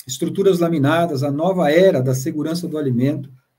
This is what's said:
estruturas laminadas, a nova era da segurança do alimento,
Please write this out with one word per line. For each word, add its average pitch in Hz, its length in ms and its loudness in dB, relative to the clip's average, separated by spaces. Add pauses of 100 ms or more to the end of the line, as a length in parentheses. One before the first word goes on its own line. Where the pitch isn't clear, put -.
estruturas 180 540 0
laminadas, 160 600 0
a 143 100 -2
nova 165 380 0
era 165 320 4
da 127 140 -2
segurança 156 520 -6
do 151 100 -6
alimento, 135 520 -2 (300)